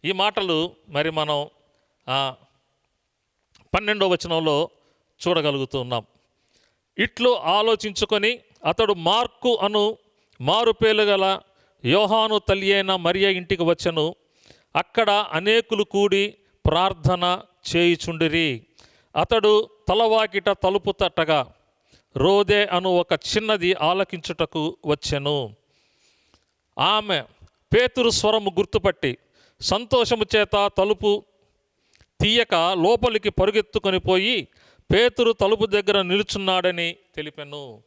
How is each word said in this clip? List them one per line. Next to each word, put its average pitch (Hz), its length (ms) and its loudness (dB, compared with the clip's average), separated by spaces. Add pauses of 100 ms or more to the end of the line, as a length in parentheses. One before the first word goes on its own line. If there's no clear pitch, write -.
ఈ 175 60 -4
మాటలు 190 640 -2 (140)
మరి 156 220 -2
మనం, 151 380 -2 (600)
ఆ, 135 260 -2 (1400)
పన్నెండవ 208 340 0
వచనంలో 165 640 0 (580)
చూడగలుగుతూ 143 540 -2
ఉన్నాం. 120 240 -6 (920)
"ఇట్లు 240 400 0
ఆలోచించుకొని 214 1000 0 (260)
అతడు 202 280 0
మార్కు 214 600 0
అను 208 420 -2 (440)
మారుపేలు 214 640 2
గల 196 380 0 (440)
యోహాను 214 540 2
తల్లి 196 340 0
అయిన 190 220 0
మరియ 185 360 0
ఇంటికి 180 320 -4
వచ్చెను. 160 520 -2 (600)
అక్కడ 208 340 0
అనేకులు 208 760 0
కూడి 202 540 0 (280)
ప్రార్థన 180 760 0 (320)
చేయుచుండిరి. 165 920 0 (500)
అతడు 214 540 2 (200)
తలవాకిట 214 600 0
తలుపు 196 420 -2
తట్టగా 160 640 -2 (640)
రోదే 202 480 2
అను 185 240 -2
ఒక 175 240 0
చిన్నది 208 600 -2
ఆలకించుటకు 170 1120 -4
వచ్చెను. 143 680 -4 (1200)
ఆమె 190 440 -2 (520)
పేతురు 240 340 2
స్వరము 214 400 0
గుర్తుపట్టి 180 680 -2 (440)
సంతోషము 226 640 0 (100)
చేత 202 420 2
తలుపు 208 480 0 (960)
తీయక 220 320 2
లోపలికి 202 760 2
పరుగెత్తుకొని 196 680 -2
పోయి 190 480 0 (460)
పేతురు 233 400 2
తలుపు 208 320 0
దగ్గర 202 360 0
నిలుచున్నాడని 180 920 -2 (200)
తెలిపెను." 143 720 -14